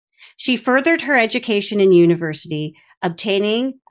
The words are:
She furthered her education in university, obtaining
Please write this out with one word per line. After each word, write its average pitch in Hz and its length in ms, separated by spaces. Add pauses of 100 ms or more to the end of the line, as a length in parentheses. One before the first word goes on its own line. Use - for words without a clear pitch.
(380)
She 254 200
furthered 269 440
her 269 160
education 220 600
in 190 120
university, 165 840 (280)
obtaining 208 760 (120)